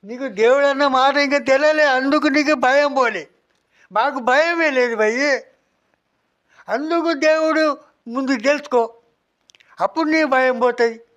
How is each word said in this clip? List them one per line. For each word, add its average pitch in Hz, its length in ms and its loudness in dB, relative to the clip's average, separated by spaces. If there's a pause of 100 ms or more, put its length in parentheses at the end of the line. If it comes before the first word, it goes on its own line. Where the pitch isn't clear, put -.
నీకు 247 240 -10
దేవుడు 240 360 2
అన్న 277 220 2
మాట 269 300 2
ఇంకా 285 220 0
తెలియలే, 294 460 2
అందుకు 277 420 0
నీకు 294 280 0
భయం 269 400 0
పోలే. 226 340 -2 (640)
మాకు 262 260 -2
భయమే 311 520 0
లేదు 247 260 0
భయ్. 240 440 0 (1300)
అందుకు 320 440 -2
దేవుడు 311 640 0 (300)
ముందు 262 280 -4
తెలుసుకో, 254 580 -2 (840)
అప్పుడు 302 280 -2
నీ 311 160 0
భయం 254 360 0
పోతుంది. 240 400 0 (160)